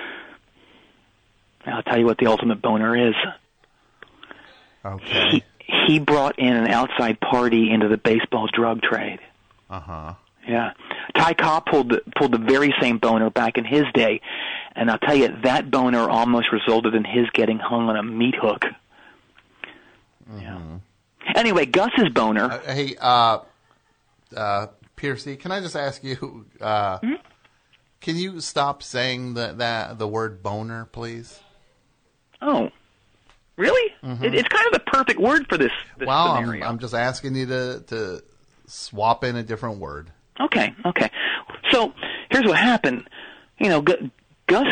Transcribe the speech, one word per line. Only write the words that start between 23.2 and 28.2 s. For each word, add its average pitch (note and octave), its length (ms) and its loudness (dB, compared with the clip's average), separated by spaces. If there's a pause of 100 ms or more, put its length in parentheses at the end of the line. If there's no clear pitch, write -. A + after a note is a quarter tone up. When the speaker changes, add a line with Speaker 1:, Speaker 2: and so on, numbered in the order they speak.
Speaker 2:
uh, G#2 320 -4 (300)
Piercy, C#3 400 -8
can F#3 140 -10
I G3 100 -6
just E3 140 -12
ask C#3 280 -8
you, C3 420 -12 (160)
uh, G#2 380 -2
Speaker 1:
Mm-hmm. A#3+ 140 -4 (880)
Speaker 2:
can E3 160 -6
you F3+ 240 -8